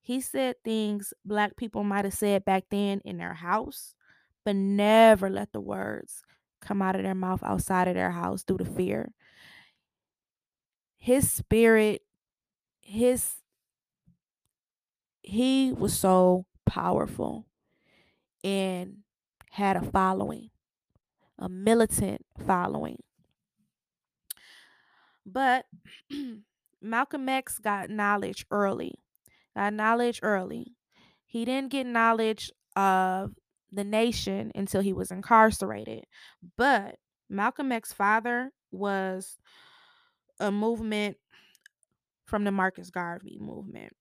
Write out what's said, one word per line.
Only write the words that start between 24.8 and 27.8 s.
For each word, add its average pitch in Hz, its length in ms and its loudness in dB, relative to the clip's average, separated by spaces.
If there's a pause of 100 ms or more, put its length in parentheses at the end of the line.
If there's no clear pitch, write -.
But 247 400 2 (440)
<clears throat> 247 720 -14
Malcolm 254 480 -4
X 262 300 -4
got 202 300 -4